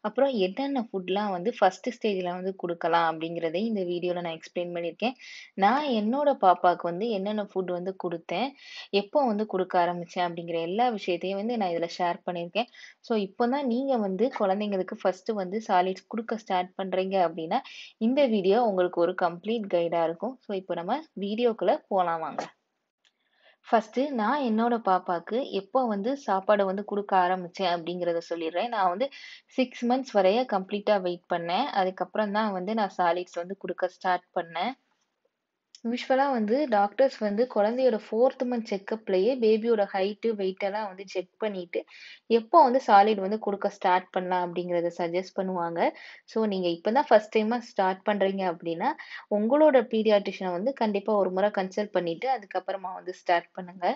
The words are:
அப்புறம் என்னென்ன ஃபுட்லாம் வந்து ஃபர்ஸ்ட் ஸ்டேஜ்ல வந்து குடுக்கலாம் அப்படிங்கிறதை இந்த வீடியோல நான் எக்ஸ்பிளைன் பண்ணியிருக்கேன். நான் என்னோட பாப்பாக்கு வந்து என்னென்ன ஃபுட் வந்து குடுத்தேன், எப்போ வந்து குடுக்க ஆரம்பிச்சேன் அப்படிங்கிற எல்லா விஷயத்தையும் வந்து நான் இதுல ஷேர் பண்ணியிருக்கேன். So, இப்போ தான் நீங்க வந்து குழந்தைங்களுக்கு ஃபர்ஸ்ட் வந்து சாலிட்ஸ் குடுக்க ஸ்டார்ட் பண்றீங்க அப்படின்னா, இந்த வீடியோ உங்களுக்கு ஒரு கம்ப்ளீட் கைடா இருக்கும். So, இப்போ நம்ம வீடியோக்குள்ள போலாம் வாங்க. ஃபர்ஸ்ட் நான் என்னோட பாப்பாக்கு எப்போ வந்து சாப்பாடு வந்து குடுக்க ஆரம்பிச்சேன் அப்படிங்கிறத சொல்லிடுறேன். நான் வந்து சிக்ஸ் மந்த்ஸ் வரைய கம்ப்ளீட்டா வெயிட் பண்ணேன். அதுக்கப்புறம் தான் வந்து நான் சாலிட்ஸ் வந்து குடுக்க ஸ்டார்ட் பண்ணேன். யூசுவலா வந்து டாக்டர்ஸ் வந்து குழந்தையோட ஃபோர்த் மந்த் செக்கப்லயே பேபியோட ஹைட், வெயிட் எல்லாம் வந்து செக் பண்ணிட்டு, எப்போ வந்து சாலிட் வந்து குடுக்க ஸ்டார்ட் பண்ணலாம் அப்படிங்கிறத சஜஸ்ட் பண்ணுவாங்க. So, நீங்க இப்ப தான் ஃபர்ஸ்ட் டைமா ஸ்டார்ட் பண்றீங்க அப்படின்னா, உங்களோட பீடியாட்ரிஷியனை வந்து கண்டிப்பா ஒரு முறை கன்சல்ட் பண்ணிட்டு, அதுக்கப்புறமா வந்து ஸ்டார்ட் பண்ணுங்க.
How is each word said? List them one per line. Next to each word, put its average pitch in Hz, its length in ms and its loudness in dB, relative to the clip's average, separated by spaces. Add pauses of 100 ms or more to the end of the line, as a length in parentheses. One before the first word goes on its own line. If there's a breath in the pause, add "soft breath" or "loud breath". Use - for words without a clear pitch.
அப்புறம் 262 360 2
என்னென்ன 247 440 0
ஃபுட்லாம் 196 500 -2
வந்து 180 200 -2
ஃபர்ஸ்ட் 196 380 2
ஸ்டேஜ்ல 196 400 -2
வந்து 180 260 -4
குடுக்கலாம் 170 500 0
அப்படிங்கிறதை 165 560 -4
இந்த 220 220 -2
வீடியோல 175 380 -4
நான் 165 140 -6
எக்ஸ்பிளைன் 175 360 -8
பண்ணியிருக்கேன். 170 440 -4 (420 loud breath)
நான் 247 340 2
என்னோட 240 460 2
பாப்பாக்கு 180 480 4
வந்து 175 240 -4
என்னென்ன 202 360 -4
ஃபுட் 185 260 -4
வந்து 180 260 -6
குடுத்தேன், 175 500 -6 (460 loud breath)
எப்போ 202 320 2
வந்து 214 200 0
குடுக்க 185 320 -2
ஆரம்பிச்சேன் 175 480 0
அப்படிங்கிற 170 360 -6
எல்லா 202 280 0
விஷயத்தையும் 190 500 -2
வந்து 233 160 -4
நான் 190 160 0
இதுல 165 180 -2
ஷேர் 175 340 -4
பண்ணியிருக்கேன். 175 460 -4 (300 loud breath)
So, - 200 -4
இப்போ 196 260 -2
தான் 269 220 -2
நீங்க 262 320 0
வந்து 196 340 0
குழந்தைங்களுக்கு 202 640 -2
ஃபர்ஸ்ட் 190 360 -2
வந்து 196 280 -4
சாலிட்ஸ் 190 460 0
குடுக்க 226 300 -6
ஸ்டார்ட் 185 360 -4
பண்றீங்க 190 480 -2
அப்படின்னா, 170 380 0 (400 loud breath)
இந்த 262 280 4
வீடியோ 202 360 4
உங்களுக்கு 180 360 2
ஒரு 175 200 4
கம்ப்ளீட் 196 500 -2
கைடா 170 340 2
இருக்கும். 170 340 -4
So, - 180 -12
இப்போ 190 200 -6
நம்ம 170 160 -4 (280)
வீடியோக்குள்ள 220 540 0 (100)
போலாம் 175 380 0
வாங்க. 151 220 -8 (1200 soft breath)
ஃபர்ஸ்ட் 220 300 0 (140)
நான் 247 300 0
என்னோட 233 400 0
பாப்பாக்கு 185 560 0 (180)
எப்போ 196 300 -2
வந்து 208 320 -2
சாப்பாடு 202 460 2
வந்து 196 200 -2
குடுக்க 202 320 -4
ஆரம்பிச்சேன் 180 540 0
அப்படிங்கிறத 170 520 -2
சொல்லிடுறேன். 170 480 -4
நான் 202 200 2
வந்து 214 180 -2 (420 loud breath)
சிக்ஸ் 254 340 -2
மந்த்ஸ் 247 300 0
வரைய 202 320 4
கம்ப்ளீட்டா 202 540 0
வெயிட் 180 280 -6
பண்ணேன். 175 380 -2 (100)
அதுக்கப்புறம் 190 580 -2
தான் 214 200 0
வந்து 185 220 -4
நான் 196 200 -2
சாலிட்ஸ் 175 440 -2
வந்து 170 180 -10
குடுக்க 180 340 -4
ஸ்டார்ட் 180 400 -2
பண்ணேன். 175 400 -4 (1120)
யூசுவலா 262 440 0
வந்து 226 280 0 (120)
டாக்டர்ஸ் 214 500 2
வந்து 208 300 0
குழந்தையோட 233 500 2
ஃபோர்த் 247 460 0
மந்த் 240 240 -4
செக்கப்லயே 196 680 0
பேபியோட 220 500 2
ஹைட், 202 460 -2
வெயிட் 196 320 -4
எல்லாம் 208 220 -4
வந்து 190 200 -12
செக் 185 300 -8
பண்ணிட்டு, 196 440 -4 (500 loud breath)
எப்போ 226 300 4
வந்து 262 220 6
சாலிட் 208 380 6
வந்து 196 200 -2
குடுக்க 202 300 -2
ஸ்டார்ட் 185 400 2
பண்ணலாம் 180 340 -2
அப்படிங்கிறத 175 480 -2
சஜஸ்ட் 175 440 -4
பண்ணுவாங்க. 175 440 -2 (460 loud breath)
So, 220 200 -2
நீங்க 190 240 0
இப்ப 170 220 -2
தான் 285 160 2
ஃபர்ஸ்ட் 214 260 6
டைமா 220 300 2
ஸ்டார்ட் 190 380 -2
பண்றீங்க 196 440 0
அப்படின்னா, 170 440 -2 (420 loud breath)
உங்களோட 254 540 4
பீடியாட்ரிஷியனை 202 680 2
வந்து 196 220 -2
கண்டிப்பா 214 420 0
ஒரு 185 160 2
முறை 196 200 2
கன்சல்ட் 202 420 -4
பண்ணிட்டு, 175 360 -2
அதுக்கப்புறமா 190 640 -6
வந்து 180 220 -10
ஸ்டார்ட் 170 360 0
பண்ணுங்க. 180 420 -8